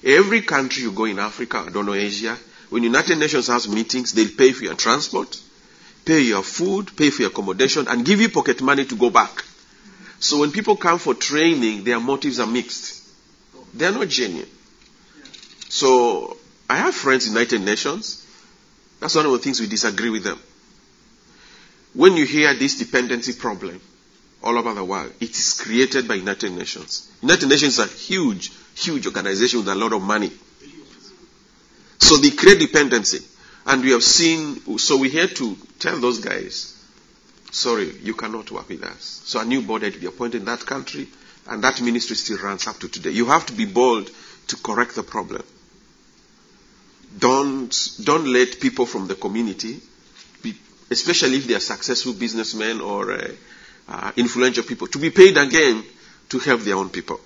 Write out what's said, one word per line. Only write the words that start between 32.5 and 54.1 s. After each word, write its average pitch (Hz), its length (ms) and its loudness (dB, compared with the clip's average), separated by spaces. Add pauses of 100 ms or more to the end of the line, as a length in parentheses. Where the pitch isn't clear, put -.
dependency. 135 600 2 (460)
And 131 180 2
we 131 80 4
have 120 120 4
seen, 156 760 0
so 143 180 2
we 135 140 2
had 175 280 0
to 110 200 -6 (220)
tell 160 200 -4
those 120 200 0
guys, 95 600 -10 (720)
"Sorry, 107 400 -2 (100)
you 107 120 -8
cannot 110 360 -10
work - 200 -14
with 90 140 -12
us." - 420 -16
So 110 160 -4
a 110 40 -4
new 127 160 0
board 107 200 -4
had 101 120 -4
to - 60 -16
be 87 80 -10
appointed 120 300 -8
in 98 80 -8
that 120 200 -8
country, 139 440 -10 (380)
and 110 180 -8
that 131 160 0
ministry 120 340 -2
still 101 220 -6
runs 98 280 -6
up 110 140 -10
to 113 80 -12
today. 92 240 -8
You 113 140 0
have 151 220 2
to 127 60 -14
be 110 120 -2
bold 110 440 2 (380)
to - 80 -6
correct 117 400 -4
the 107 80 -8
problem. 98 400 -10 (1800)
Don't, 135 560 0 (300)
don't 156 200 2
let 123 360 2
people 127 240 -2
from 98 220 -8
the 92 80 -6
community, 110 680 -6 (600)
be, 113 140 -10 (340)
especially 135 460 0
if 139 100 -2
they 117 100 0
are 101 40 -2
successful 120 540 -6
businessmen 110 640 -6
or, 101 320 -4
uh, - 160 -6 (600)
uh, - 260 -10